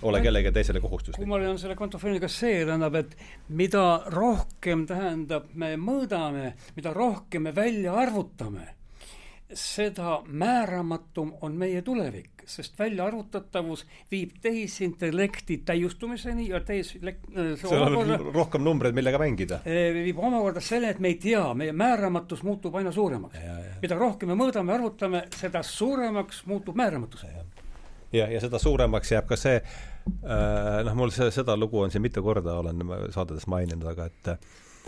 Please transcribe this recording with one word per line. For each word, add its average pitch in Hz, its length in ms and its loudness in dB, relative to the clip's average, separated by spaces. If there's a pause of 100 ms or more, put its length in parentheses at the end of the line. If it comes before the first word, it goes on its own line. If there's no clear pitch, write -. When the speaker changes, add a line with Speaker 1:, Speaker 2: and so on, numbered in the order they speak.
Speaker 1:
ole 107 180 4
Speaker 2:
ma 104 60 6
Speaker 1:
kellegi 101 280 6
teisele 95 300 2
kohustuslik. 90 360 -4
Speaker 2:
kummaline 196 320 0
on 190 80 -2
selle 190 160 -6
kvantofreeniaga 196 560 -4
see, 208 320 2
tähendab, 160 320 2
et 160 220 -2 (300)
mida 185 380 4 (220)
rohkem, 175 800 2
tähendab, 160 640 -2
me 160 240 -4
mõõdame, 165 800 -2 (180)
mida 156 220 -6
rohkem 185 520 0
me 151 80 -4
välja 202 400 2
arvutame, 202 760 -2 (800)
seda 180 720 -2
määramatum 170 1040 0 (100)
on 156 160 -6
meie 180 280 0
tulevik, 165 600 -4
sest - 320 -12
väljaarvutatavus 202 1120 -4 (220)
viib 185 320 -4
tehisintellekti 190 1200 -2
täiustumiseni 226 880 -2
ja 180 120 -2
tehislek-, 190 680 -6
äh, 165 260 -2
see 160 160 -4
Speaker 1:
Seal 147 160 6
on 143 100 4
Speaker 2:
omakorda 147 400 2
Speaker 1:
rohkem 156 300 2
numbreid, 127 320 4
millega 131 240 4
mängida. 95 420 0
Speaker 2:
Äh, 170 320 2
viib 170 240 -2
omakorda 202 420 2
selle, 233 300 0
et - 80 -2
me 180 140 2
ei 170 80 -2
tea, 202 320 4
meie 151 200 -2
määramatus 185 680 2
muutub 196 320 -4
aina 190 180 0
suuremaks. 135 460 0
Speaker 1:
Ja, 85 200 -8
ja. 92 180 -10
Speaker 2:
Mida 175 240 0
rohkem 202 320 0
me 185 40 2
mõõdame, 214 380 2
arvutame, 202 560 0
seda 175 320 -4
suuremaks 220 840 -2
muutub 196 300 -4
määramatus. 165 460 -2
Speaker 1:
Ja, 78 140 -12
ja. 85 100 -10 (640)
Ja, 110 160 4
ja 113 120 -2
seda 120 180 -2
suuremaks 123 540 4
jääb 107 140 4
ka 117 120 0
see, 127 220 4
äh, 104 1200 0
noh, 113 120 0
mul 123 160 4
see, 117 200 4
seda 120 260 2
lugu 107 280 4
on 95 60 2
siin 104 120 0
mitu 110 200 0
korda, 92 360 2
olen 85 260 -2
ma 92 220 -6
saadetes 87 400 -4
maininud, 85 400 0
aga 82 200 -6
et, - 220 -10
äh, - 320 -8 (280)